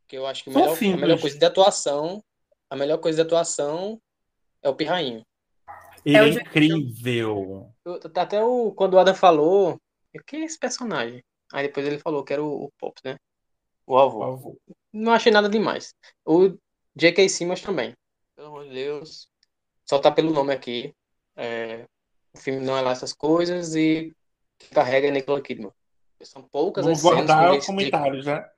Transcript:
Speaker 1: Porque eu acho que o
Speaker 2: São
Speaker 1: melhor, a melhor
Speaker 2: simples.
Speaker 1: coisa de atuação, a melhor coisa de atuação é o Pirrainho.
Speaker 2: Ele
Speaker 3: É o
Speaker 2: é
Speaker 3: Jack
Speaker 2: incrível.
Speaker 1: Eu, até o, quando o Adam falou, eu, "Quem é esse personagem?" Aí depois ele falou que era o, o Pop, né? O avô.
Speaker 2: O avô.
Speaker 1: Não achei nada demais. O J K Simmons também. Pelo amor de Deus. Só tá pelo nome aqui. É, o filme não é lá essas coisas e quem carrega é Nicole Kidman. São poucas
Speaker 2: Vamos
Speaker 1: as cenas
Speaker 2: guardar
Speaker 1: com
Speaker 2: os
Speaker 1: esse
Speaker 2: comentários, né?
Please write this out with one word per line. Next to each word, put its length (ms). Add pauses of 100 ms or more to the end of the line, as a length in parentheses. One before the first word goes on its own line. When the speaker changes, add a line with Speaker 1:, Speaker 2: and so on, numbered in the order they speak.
Speaker 1:
Porque 160
eu 100
acho 160
que 60
o 40
Speaker 2:
São 100
Speaker 1:
melhor, 120
a 60
melhor 180
Speaker 2:
simples. 220
Speaker 1:
coisa 180
de 60
atuação, 760 (460)
a 60
melhor 220
coisa 180
de 120
atuação 760 (600)
é 60
o 80
Pirrainho. 500 (760)
Speaker 2:
Ele 140
Speaker 3:
É 40
o 60
Speaker 2:
é 40
Speaker 3:
Jack 180
Speaker 2:
incrível. 1200 (120)
Speaker 1:
Eu, 140 (160)
até 280
o, 300
quando 220
o 40
Adam 160
falou, 640 (340)
eu, 120
"Quem 160
é 40
esse 140
personagem?" 640 (300)
Aí 140
depois 180
ele 140
falou 240
que 100
era 100
o, 220
o 120
Pop, 280
né? 120 (680)
O 120
avô. 220
Speaker 2:
O 40
avô. 340 (340)
Speaker 1:
Não 220
achei 180
nada 160
demais. 460 (320)
O 240 (460)
J 180
K 160
Simmons 320
também. 320 (420)
Pelo 120
amor 180
de 80
Deus. 560 (580)
Só 120
tá 120
pelo 220
nome 200
aqui. 400 (420)
É, 500 (480)
o 40
filme 280
não 120
é 40
lá 100
essas 220
coisas 640
e 380 (440)
quem 120
carrega 380
é 40
Nicole 300
Kidman. 300 (520)
São 200
poucas 420
Speaker 2:
Vamos 140
Speaker 1:
as 40
cenas 220
Speaker 2:
guardar 200
Speaker 1:
com 60
Speaker 2:
os 60
Speaker 1:
esse 100
Speaker 2:
comentários, 580
né? 320